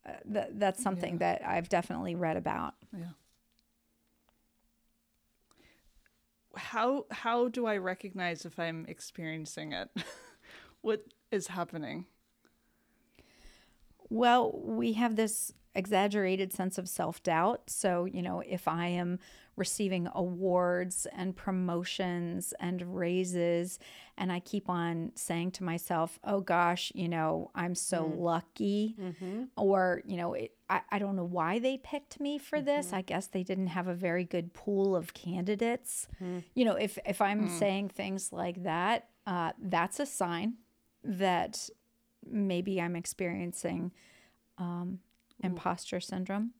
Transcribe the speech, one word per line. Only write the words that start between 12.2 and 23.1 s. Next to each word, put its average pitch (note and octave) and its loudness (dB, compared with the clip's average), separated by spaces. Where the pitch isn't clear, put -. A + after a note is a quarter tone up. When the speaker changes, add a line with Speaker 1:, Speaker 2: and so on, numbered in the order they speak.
Speaker 1:
Well, A#3+ 6
we A3+ 2
have A3+ 2
this - 0
exaggerated F#3+ 2
sense F#3 -2
of F3+ -6
self-doubt. E3+ 2
So, F3+ 2
you F#3 -2
know, F3+ -2
if - -2
I E3+ 2
am F3 0
receiving F#3 0
awards F3+ 2
and F#3 -2
promotions F3+ -2
and F3+ -4
raises, F3+ 2